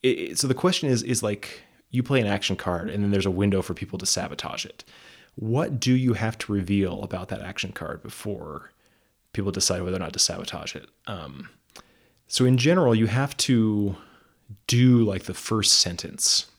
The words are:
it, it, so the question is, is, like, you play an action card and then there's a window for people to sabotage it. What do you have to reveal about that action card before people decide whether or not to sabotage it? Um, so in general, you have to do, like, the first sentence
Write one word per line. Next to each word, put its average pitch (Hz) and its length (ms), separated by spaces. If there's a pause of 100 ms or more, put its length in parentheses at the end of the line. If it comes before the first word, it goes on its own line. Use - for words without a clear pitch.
it, 127 160
it, - 200
so 143 80
the 127 80
question 175 360
is, 117 120
is, 120 220
like, - 380 (280)
you 123 140
play 135 160
an 107 60
action 101 280
card 90 340
and 104 140
then 101 80
there's 98 160
a 95 60
window 95 300
for 87 120
people 95 240
to 92 80
sabotage - 580
it. - 200 (500)
What 117 460
do 127 120
you 127 220
have 110 240
to - 140
reveal 98 500
about 92 260
that 101 120
action 98 320
card - 300
before 78 720 (600)
people 98 180
decide 90 320
whether 92 140
or 90 40
not 85 120
to - 60
sabotage - 580
it? - 120 (180)
Um, 73 440 (760)
so - 160
in 127 140
general, 147 360
you 113 120
have 131 320
to 107 580 (720)
do, 123 380
like, 95 200
the 95 100
first - 460
sentence - 680 (120)